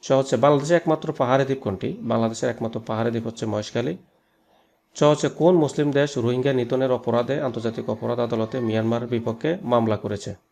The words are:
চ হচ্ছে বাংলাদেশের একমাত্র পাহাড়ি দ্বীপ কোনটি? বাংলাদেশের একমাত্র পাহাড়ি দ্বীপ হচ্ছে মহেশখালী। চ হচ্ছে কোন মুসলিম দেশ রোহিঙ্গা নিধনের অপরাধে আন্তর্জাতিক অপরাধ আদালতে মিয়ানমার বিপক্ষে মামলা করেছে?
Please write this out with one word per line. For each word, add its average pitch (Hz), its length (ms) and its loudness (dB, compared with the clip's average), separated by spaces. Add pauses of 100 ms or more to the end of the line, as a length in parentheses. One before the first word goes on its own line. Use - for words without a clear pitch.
চ - 100 0
হচ্ছে 135 240 2
বাংলাদেশের 143 400 4
একমাত্র 160 360 0
পাহাড়ি 135 320 2
দ্বীপ 135 160 -2
কোনটি? 117 400 -4
বাংলাদেশের 113 500 0
একমাত্র 117 300 -4
পাহাড়ি 113 300 -2
দ্বীপ 117 160 -4
হচ্ছে 117 200 -8
মহেশখালী। 120 480 -4 (1000)
চ - 60 -2
হচ্ছে 151 260 4
কোন 165 280 4
মুসলিম 147 340 2
দেশ 143 260 2
রোহিঙ্গা 127 360 0
নিধনের 127 400 0
অপরাধে 120 480 0
আন্তর্জাতিক 117 500 -4
অপরাধ 117 280 -4
আদালতে 113 420 -2
মিয়ানমার 113 460 0
বিপক্ষে 117 440 -2 (120)
মামলা 117 340 2
করেছে? 101 340 -6 (220)